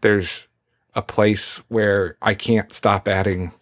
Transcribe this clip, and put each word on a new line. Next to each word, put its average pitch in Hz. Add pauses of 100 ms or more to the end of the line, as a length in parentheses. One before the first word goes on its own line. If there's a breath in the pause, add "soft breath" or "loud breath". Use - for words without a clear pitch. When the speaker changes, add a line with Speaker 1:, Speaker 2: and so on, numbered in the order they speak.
Speaker 1:
there's 104 (500)
a 101
place -
where 101
I 107
can't 107
stop 101
adding 95
Speaker 2:
Yeah. 87 (120)